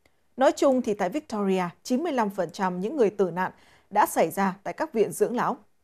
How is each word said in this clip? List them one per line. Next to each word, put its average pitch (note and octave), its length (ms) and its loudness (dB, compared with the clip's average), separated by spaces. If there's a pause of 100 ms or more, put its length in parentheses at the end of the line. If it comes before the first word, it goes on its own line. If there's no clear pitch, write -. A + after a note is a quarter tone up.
(380)
Nói B3 140 6
chung C4 300 4
thì A3+ 120 -2
tại F#3+ 160 -2
Victoria, G3 540 -2 (200)
chín B3+ 200 -2
mươi F4 80 -2
lăm A3+ 180 0
phần F#3+ 220 -4
trăm F3+ 280 -2
những A3+ 160 -4
người A3+ 140 4
tử F#3 220 0
nạn F3+ 200 -4 (380)
đã G#3 160 4
xảy G3 260 0
ra F#3+ 320 -2
tại F3 100 -8
các D#4 200 -6
viện G3 180 2
dưỡng G#3+ 240 -2
lão. F#3+ 220 -2 (260)